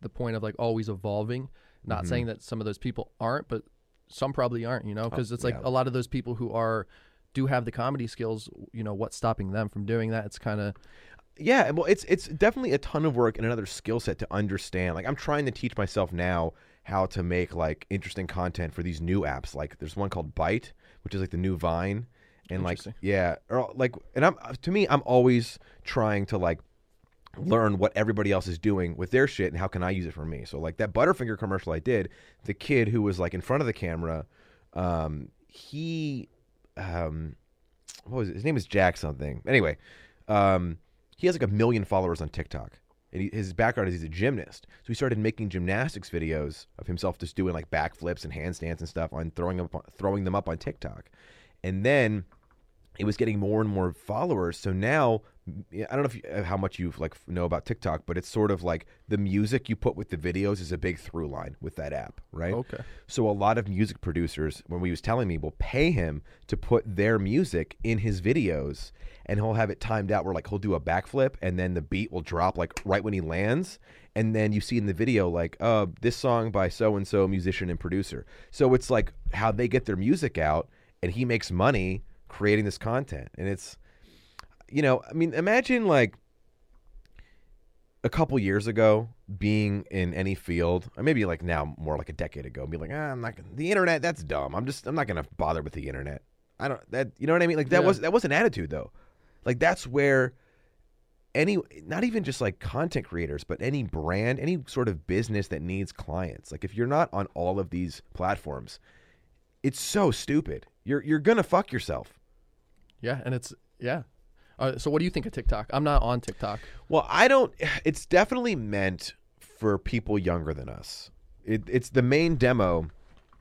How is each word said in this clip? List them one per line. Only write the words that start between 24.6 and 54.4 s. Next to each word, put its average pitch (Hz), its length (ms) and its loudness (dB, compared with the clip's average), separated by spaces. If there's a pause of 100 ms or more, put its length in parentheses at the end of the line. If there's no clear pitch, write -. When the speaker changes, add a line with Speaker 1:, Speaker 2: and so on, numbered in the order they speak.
Speaker 2:
to 170 80 -4
me, 196 180 2
I'm 143 180 4
always 123 520 6 (260)
trying 104 420 0
to, 110 100 -2
like, 85 240 2 (760)
learn 104 420 4
what 104 180 4
everybody 104 360 2
else 95 140 0
is 85 120 -4
doing 92 380 0
with 92 160 -6
their 131 160 6
shit 90 240 -2
and 87 60 -4
how 95 100 -2
can 90 140 -4
I 90 80 0
use 92 140 -2
it 78 80 -8
for 76 140 -10
me. 71 180 -8
So, - 140 -10
like, 82 200 -6
that 104 140 -2
Butterfinger 120 460 2
commercial 95 340 -4
I 80 60 -2
did, 107 300 0 (360)
the 101 100 -6
kid 120 340 2
who 110 140 2
was, 98 160 0
like, 87 160 -2
in 90 60 -6
front 139 220 0
of 131 40 -2
the 113 60 0
camera, 82 540 -4 (480)
um, 80 560 -2 (160)
he, 156 800 -6 (480)
um, 82 600 -6 (680)
what 123 140 -6
was 107 100 0
it? 82 60 -6
His 98 100 -6
name 151 120 2
is 101 100 -2
Jack 92 300 4
something. 73 500 -6
Anyway, 104 300 4 (500)
um, 95 520 4 (380)
he - 100 2
has, 180 100 4
like, 120 120 0
a 98 40 0
million 110 320 4
followers 92 380 0
on 78 80 -4
TikTok. - 500 -10 (320)
And 92 100 -4
he, 98 100 -4
his 98 200 -4
background 113 360 2
is 87 60 -2
he's 82 100 -6
a 78 40 -6
gymnast. 98 580 -2 (160)
So - 40 -20
he 117 80 -4
started 120 240 0
making 107 320 -2
gymnastics 95 580 -2
videos 78 580 -4 (120)
of - 80 -14
himself 90 320 -4
just - 180 -10
doing, 92 160 0
like, 80 180 -6
backflips 82 540 -4
and 78 80 -10
handstands 82 460 -6
and 82 100 -8
stuff 80 240 -4
on 80 200 -6
throwing 90 280 -2
up, - 360 -8
throwing 98 280 0
them 92 100 0
up 98 140 -2
on 82 100 -2
TikTok. - 520 -10 (520)
And 95 220 -2
then 113 400 4 (760)
it 98 60 -2
was 104 120 2
getting 110 220 2
more 104 220 2
and 110 80 2
more 92 240 0
followers. 104 640 -2